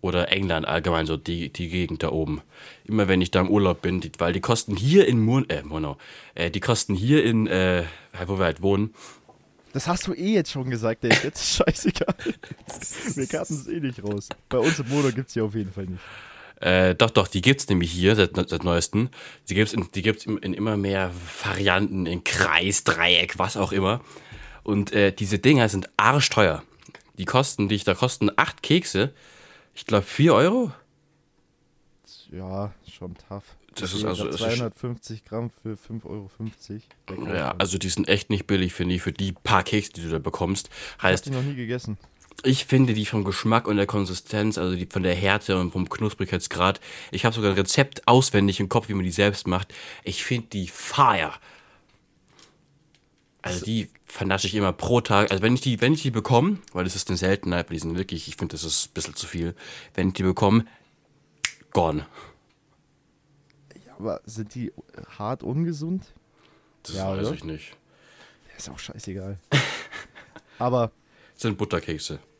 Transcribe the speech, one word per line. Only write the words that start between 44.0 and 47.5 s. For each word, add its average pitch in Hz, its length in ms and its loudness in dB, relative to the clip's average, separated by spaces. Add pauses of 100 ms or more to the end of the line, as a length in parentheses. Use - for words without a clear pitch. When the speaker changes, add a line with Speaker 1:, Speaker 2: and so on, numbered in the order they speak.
Speaker 1:
also 92 180 -2
die 90 120 -4
von 95 160 -4
der 90 120 2
Härte 98 460 2
und 87 120 -2
vom 92 180 -4
Knusprigkeitsgrad, 95 880 -2 (300)
ich 98 160 -2
hab 110 80 4
sogar 104 160 2